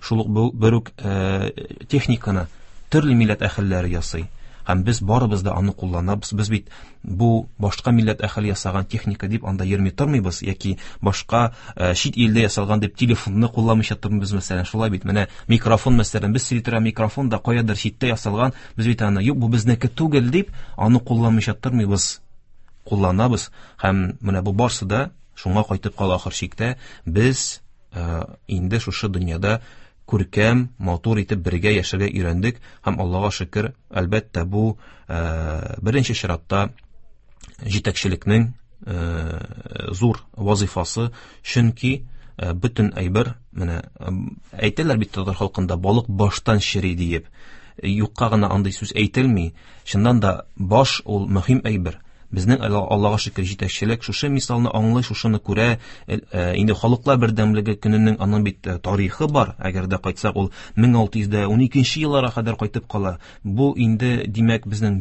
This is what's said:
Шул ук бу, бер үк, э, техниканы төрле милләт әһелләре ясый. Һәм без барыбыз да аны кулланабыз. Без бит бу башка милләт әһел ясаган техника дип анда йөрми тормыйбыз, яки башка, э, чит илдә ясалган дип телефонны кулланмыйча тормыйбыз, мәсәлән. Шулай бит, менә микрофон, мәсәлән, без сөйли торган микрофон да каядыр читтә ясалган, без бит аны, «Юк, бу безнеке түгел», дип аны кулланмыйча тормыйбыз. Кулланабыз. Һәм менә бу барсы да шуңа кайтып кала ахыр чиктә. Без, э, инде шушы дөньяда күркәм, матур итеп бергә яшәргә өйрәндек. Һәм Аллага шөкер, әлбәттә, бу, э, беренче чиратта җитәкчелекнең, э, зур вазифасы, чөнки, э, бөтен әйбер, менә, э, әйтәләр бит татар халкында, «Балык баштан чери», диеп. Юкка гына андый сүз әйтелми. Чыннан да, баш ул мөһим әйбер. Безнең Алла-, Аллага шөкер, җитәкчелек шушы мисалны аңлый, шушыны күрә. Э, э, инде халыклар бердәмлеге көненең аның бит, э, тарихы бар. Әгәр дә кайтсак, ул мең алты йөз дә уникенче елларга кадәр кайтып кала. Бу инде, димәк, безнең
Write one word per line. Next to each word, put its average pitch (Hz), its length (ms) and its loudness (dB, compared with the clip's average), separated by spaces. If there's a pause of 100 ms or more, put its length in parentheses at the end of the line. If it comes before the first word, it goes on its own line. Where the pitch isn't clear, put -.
Шул 113 200 0
ук 110 80 -2
бу, 110 240 2
бер 113 220 4
үк, 117 240 -2
э, 98 520 -2 (380)
техниканы 110 580 0 (440)
төрле 147 240 4
милләт 107 260 4
әһелләре 92 480 0
ясый. 85 400 -4 (380)
Һәм 92 200 2
без 117 160 0
барыбыз 104 400 2
да 95 140 -2
аны 95 160 0
кулланабыз. 92 600 -4
Без 104 160 -2
бит 107 200 -2 (340)
бу 113 460 0 (100)
башка 104 320 -2
милләт 110 320 2
әһел 104 240 -2
ясаган 95 400 -2
техника 101 420 -6
дип 110 160 -4
анда 95 200 -2
йөрми 95 260 2
тормыйбыз, 123 520 0
яки 95 360 -4 (220)
башка, 117 540 0 (200)
э, 90 200 0
чит - 220 -2
илдә 113 260 4
ясалган 104 380 2
дип 101 160 -4
телефонны 113 520 2
кулланмыйча 113 480 2
тормыйбыз, 101 360 -2
мәсәлән. 92 320 -2
Шулай 110 260 -2
бит, 95 140 -4
менә 98 240 0 (200)
микрофон, 117 500 6
мәсәлән, 104 340 0
без 123 140 0
сөйли 117 160 -2
торган 113 220 0
микрофон 113 440 -2
да 107 100 0
каядыр 113 380 0
читтә 117 320 -2
ясалган, 113 440 0 (240)
без 110 100 0
бит 117 160 2
аны, 101 180 2
«Юк, 127 180 2
бу 117 100 2
безнеке 117 400 2
түгел», 143 420 0
дип 190 200 0 (260)
аны 117 240 4
кулланмыйча 113 540 2
тормыйбыз. 107 680 -2 (640)
Кулланабыз. 104 680 2 (320)
Һәм 95 380 0
менә 95 220 -2
бу 98 100 -2
барсы 117 320 0
да 107 260 -2 (240)
шуңа 101 320 0
кайтып 98 300 -4
кала 95 200 0
ахыр 90 160 -6
чиктә. 113 440 -4 (280)
Без, 117 580 0 (300)
э, 82 320 -4 (240)
инде 92 320 -2
шушы - 280 -4
дөньяда 92 520 0 (520)
күркәм, 113 560 2 (100)
матур 101 440 0
итеп 95 220 -4
бергә 90 340 0
яшәргә 95 320 -2
өйрәндек. 92 500 -2 (240)
Һәм 98 160 -2
Аллага 95 320 -2
шөкер, 107 400 -4 (180)
әлбәттә, 92 540 -2
бу, 107 340 0 (300)
э, 80 720 -4
беренче 120 340 0
чиратта 98 560 -2 (920)
җитәкчелекнең, 104 880 0 (320)
э, 82 1080 -8
зур 107 300 2 (140)
вазифасы, 101 720 0 (320)
чөнки, 123 640 0 (320)
э, 87 160 -4
бөтен 104 400 0
әйбер, 107 440 0 (180)
менә, 85 300 -4 (160)
э, - 100 -8 (420)
әйтәләр 110 460 0
бит 107 140 -2
татар 95 220 -4
халкында, 92 420 -2
«Балык 117 320 2
баштан 104 500 2
чери», 95 360 -2
диеп. 85 320 -2 (560)
Юкка 104 460 0
гына 104 220 2
андый 98 220 0
сүз - 200 -8
әйтелми. 104 640 2 (300)
Чыннан 113 360 4
да, 98 240 0 (120)
баш 107 480 2
ул 101 240 -2
мөһим 98 340 2
әйбер. 95 380 -4 (320)
Безнең 113 320 2
Алла-, 104 300 0
Аллага 104 260 2
шөкер, 98 240 -4
җитәкчелек 101 640 -4
шушы 143 260 -4
мисалны 120 400 0
аңлый, 113 320 2
шушыны 110 400 0
күрә. 107 220 2 (400)
Э, - 120 -4 (140)
э, 90 120 -2 (120)
инде 104 180 4
халыклар 123 460 2
бердәмлеге 107 560 2
көненең 107 480 4
аның 104 220 2
бит, - 200 -4
э, 90 120 -4
тарихы 101 500 -2
бар. 135 320 2
Әгәр 92 260 -4
дә 95 140 -2
кайтсак, 98 360 -2
ул 98 140 0 (240)
мең 120 220 6
алты 110 240 2
йөз 101 80 0
дә 104 160 0
уникенче 123 560 2
елларга 139 400 0
кадәр 113 160 -2
кайтып 107 320 -6
кала. 95 300 -4 (260)
Бу 120 320 2
инде, 117 500 2
димәк, 110 380 2
безнең 104 360 0